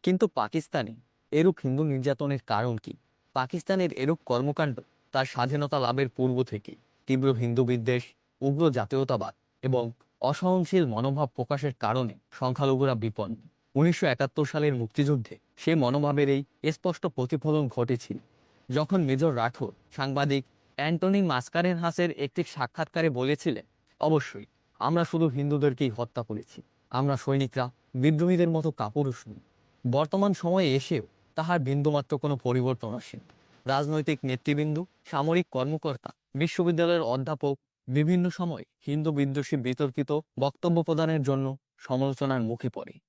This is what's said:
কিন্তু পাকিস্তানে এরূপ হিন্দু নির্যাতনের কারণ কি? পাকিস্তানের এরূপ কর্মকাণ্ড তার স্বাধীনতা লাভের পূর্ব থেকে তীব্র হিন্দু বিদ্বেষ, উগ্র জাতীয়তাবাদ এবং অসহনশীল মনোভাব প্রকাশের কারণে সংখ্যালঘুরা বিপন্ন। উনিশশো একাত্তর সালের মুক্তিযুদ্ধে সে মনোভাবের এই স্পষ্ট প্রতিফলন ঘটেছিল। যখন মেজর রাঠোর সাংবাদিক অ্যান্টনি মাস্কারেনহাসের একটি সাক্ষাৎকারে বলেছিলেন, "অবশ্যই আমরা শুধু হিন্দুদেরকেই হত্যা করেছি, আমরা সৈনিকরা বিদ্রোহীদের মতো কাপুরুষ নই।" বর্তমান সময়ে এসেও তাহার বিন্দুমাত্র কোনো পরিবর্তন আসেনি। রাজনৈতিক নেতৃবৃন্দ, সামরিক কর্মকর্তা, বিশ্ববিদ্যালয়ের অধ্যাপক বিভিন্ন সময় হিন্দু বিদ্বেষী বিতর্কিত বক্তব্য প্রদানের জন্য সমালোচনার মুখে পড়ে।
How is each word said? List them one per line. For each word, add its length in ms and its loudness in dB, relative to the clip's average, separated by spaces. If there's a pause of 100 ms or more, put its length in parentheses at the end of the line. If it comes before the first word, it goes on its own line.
কিন্তু 240 4
পাকিস্তানে 680 -4 (360)
এরূপ 340 4
হিন্দু 200 0
নির্যাতনের 640 -2
কারণ 300 0
কি? 180 -10 (380)
পাকিস্তানের 600 0
এরূপ 340 0
কর্মকাণ্ড 540 0 (320)
তার 120 0
স্বাধীনতা 540 -2
লাভের 300 0
পূর্ব 360 0
থেকে 320 -8 (300)
তীব্র 260 2
হিন্দু 320 2
বিদ্বেষ, 380 0 (380)
উগ্র 300 2
জাতীয়তাবাদ 640 -2 (280)
এবং 300 0 (280)
অসহনশীল 680 2
মনোভাব 480 0
প্রকাশের 460 -4
কারণে 340 0 (160)
সংখ্যালঘুরা 640 0
বিপন্ন। 420 -4 (380)
উনিশশো 320 4
একাত্তর 380 0
সালের 300 0
মুক্তিযুদ্ধে 640 0 (180)
সে 180 0
মনোভাবের 540 2
এই 440 -2
স্পষ্ট 340 -4
প্রতিফলন 600 0
ঘটেছিল। 500 -2 (560)
যখন 280 2
মেজর 340 2
রাঠোর 360 -2 (200)
সাংবাদিক 520 -2 (320)
অ্যান্টনি 460 2
মাস্কারেনহাসের 880 0
একটি 360 -4
সাক্ষাৎকারে 640 -2
বলেছিলেন, 560 -2 (340)
"অবশ্যই 460 0 (320)
আমরা 260 2
শুধু 240 2
হিন্দুদেরকেই 640 0
হত্যা 320 -6
করেছি, 400 -10 (280)
আমরা 260 0
সৈনিকরা 540 -2 (240)
বিদ্রোহীদের 540 4
মতো 220 0
কাপুরুষ 580 -4
নই।" 120 -16 (500)
বর্তমান 420 2
সময়ে 440 2
এসেও 260 -2 (320)
তাহার 260 0
বিন্দুমাত্র 580 0
কোনো 180 -2
পরিবর্তন 580 -2
আসেনি। 340 -14 (380)
রাজনৈতিক 580 0
নেতৃবৃন্দ, 600 -2 (200)
সামরিক 460 0
কর্মকর্তা, 600 -4 (240)
বিশ্ববিদ্যালয়ের 680 2
অধ্যাপক 580 -2 (300)
বিভিন্ন 420 2
সময় 340 -6 (220)
হিন্দু 260 -2
বিদ্বেষী 440 0
বিতর্কিত 640 -2 (200)
বক্তব্য 420 2
প্রদানের 400 0
জন্য 340 0 (220)
সমালোচনার 640 -2
মুখে 280 -2
পড়ে। 240 -8 (160)